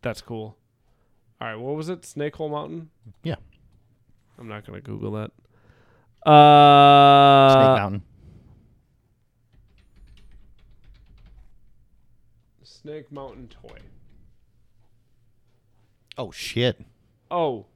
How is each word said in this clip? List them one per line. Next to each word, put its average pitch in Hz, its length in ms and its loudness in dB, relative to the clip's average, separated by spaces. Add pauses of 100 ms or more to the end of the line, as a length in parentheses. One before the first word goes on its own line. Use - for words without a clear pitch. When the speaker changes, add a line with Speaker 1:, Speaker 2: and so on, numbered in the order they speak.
Speaker 1:
That's 117 200 -12
cool. 110 360 -18 (800)
All 117 80 -14
right, 113 80 -14
what 127 200 -14
was 156 140 -14
it? 175 160 -16
Snake 147 300 -12
Hole 151 140 -12
Mountain? 151 400 -14 (320)
Speaker 2:
Yeah. 156 140 -10 (1040)
Speaker 1:
I'm 117 80 -20
not 104 180 -18
gonna 101 160 -20
Google 107 300 -16
that. 107 180 -14 (960)
Uh, 143 1300 6
Speaker 2:
Snake 131 300 2
Mountain. 98 180 -10 (4000)
Speaker 1:
Snake 151 480 -20
Mountain 131 380 -20
toy. - 280 -20 (2500)
Speaker 2:
Oh, 117 140 -16
shit. - 480 -8 (520)
Speaker 1:
Oh. 151 340 -8 (100)